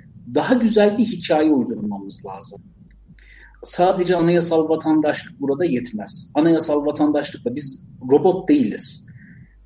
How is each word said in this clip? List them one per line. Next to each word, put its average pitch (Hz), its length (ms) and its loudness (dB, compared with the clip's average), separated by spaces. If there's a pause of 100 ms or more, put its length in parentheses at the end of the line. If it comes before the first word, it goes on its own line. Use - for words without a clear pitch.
(340)
daha 147 200 2
güzel 208 440 4
bir 233 60 2
hikaye 156 460 0
uydurmamız 104 760 -4
lazım. 98 360 -16 (1000)
Sadece 180 540 2
anayasal 165 520 2
vatandaşlık 156 720 -2
burada 139 240 -2
yetmez. 120 720 -4
Anayasal 151 520 2
vatandaşlıkla 147 680 -2
biz - 340 -8 (220)
robot 185 380 4
değiliz. - 580 0 (600)